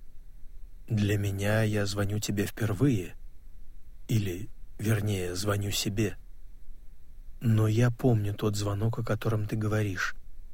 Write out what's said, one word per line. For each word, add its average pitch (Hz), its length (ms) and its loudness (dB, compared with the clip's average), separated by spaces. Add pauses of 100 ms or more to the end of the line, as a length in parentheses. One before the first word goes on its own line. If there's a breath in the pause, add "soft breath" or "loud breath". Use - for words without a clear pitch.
(880)
"Для 104 300 2
меня 101 440 2
я 104 240 2
звоню 101 340 0
тебе 101 280 0
впервые, 104 680 2 (920)
или, 98 420 0 (300)
вернее, 101 560 2
звоню 101 360 2
себе. 101 460 0 (1200)
Но 110 260 6
я 117 240 4
помню 107 420 2
тот 104 220 0
звонок, 101 420 0
о 113 60 -2
котором 107 440 0
ты 113 80 -2
говоришь. 107 600 0 (380)